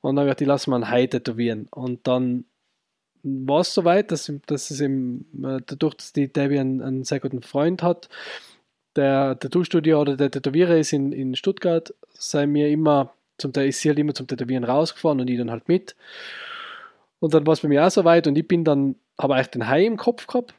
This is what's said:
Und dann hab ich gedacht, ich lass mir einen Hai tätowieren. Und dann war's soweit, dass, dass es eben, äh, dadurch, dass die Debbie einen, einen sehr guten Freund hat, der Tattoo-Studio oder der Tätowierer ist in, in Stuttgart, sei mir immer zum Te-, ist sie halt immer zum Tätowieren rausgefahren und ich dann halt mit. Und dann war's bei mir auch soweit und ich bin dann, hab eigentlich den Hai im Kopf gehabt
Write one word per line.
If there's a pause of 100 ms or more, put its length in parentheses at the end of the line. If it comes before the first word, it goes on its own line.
Und
dann
hab
ich
gedacht,
ich
lass
mir
einen
Hai
tätowieren.
Und
dann (840)
war's
soweit,
dass, (140)
dass
es
eben, (180)
äh,
dadurch,
dass
die
Debbie
einen,
einen
sehr
guten
Freund
hat, (880)
der
Tattoo-Studio
oder
der
Tätowierer
ist
in,
in
Stuttgart, (220)
sei
mir
immer (240)
zum
Te-,
ist
sie
halt
immer
zum
Tätowieren
rausgefahren
und
ich
dann
halt
mit. (1200)
Und
dann
war's
bei
mir
auch
soweit
und
ich
bin
dann, (240)
hab
eigentlich
den
Hai
im
Kopf
gehabt